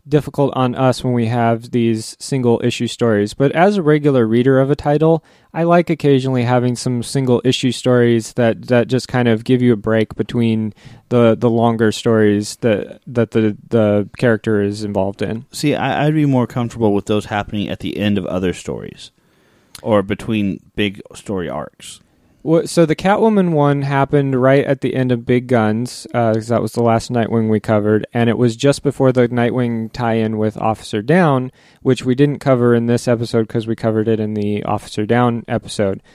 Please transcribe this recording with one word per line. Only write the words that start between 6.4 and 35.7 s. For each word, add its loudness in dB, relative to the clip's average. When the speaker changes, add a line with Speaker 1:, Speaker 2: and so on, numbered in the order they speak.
Speaker 1:
having 2
some -4
single 0
issue 0
stories 2
that, 0
that 2
just -2
kind 0
of 0
give 2
you 4
a -2
break -2
between -2
the, 4
the 0
longer 2
stories 0
that, -2
that -2
the, 0
the 2
character 0
is -4
involved -4
in. -8
Speaker 2:
See, -2
I, -2
I'd 2
be 2
more 2
comfortable -2
with -2
those -2
happening -6
at -8
the -8
end 0
of -6
other -2
stories -12
or 2
between -4
big -4
story -8
arcs. -12
Speaker 1:
Wha-, 0
so 2
the 0
Catwoman 2
one 2
happened 0
right 4
at -2
the -2
end 0
of -4
Big 0
Guns, 0
uh, 2
'cause -4
that 0
was -4
the -4
last 0
Nightwing 0
we 2
covered, 0
and 2
it 0
was 2
just 0
before 0
the 2
Nightwing -2
tie-in -2
with -2
Officer -4
Down, 2
which 0
we 0
didn't 2
cover 2
in 0
this 0
episode 0
'cause -4
we -2
covered -2
it 2
in -4
the -2
Officer -4
Down 0
episode. -4